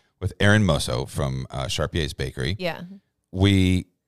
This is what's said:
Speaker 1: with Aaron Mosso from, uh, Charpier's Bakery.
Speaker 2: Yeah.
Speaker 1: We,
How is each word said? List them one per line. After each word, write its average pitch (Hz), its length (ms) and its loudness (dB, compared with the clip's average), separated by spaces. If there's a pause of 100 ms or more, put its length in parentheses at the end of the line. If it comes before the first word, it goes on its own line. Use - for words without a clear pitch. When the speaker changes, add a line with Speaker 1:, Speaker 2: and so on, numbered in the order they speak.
(220)
Speaker 1:
with 90 180 -4
Aaron 104 240 6
Mosso 67 420 0
from, 65 460 -6
uh, 65 140 -6
Charpier's 73 480 -4
Bakery. 67 440 -6
Speaker 2:
Yeah. 170 240 -8 (520)
Speaker 1:
We, 92 540 2 (200)